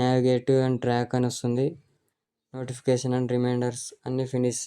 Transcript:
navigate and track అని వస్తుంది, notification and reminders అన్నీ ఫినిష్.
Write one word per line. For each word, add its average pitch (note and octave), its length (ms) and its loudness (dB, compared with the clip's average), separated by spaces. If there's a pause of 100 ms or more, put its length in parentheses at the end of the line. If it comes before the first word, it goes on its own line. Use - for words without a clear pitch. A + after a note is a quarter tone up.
navigate B2+ 540 4 (140)
and B2+ 160 0
track A#2+ 320 0
అని B2 140 2
వస్తుంది, B2 360 -2 (880)
notification B2+ 600 -2
and B2+ 180 0
reminders B2 460 0 (260)
అన్నీ C3 240 -2
ఫినిష్. B2 360 0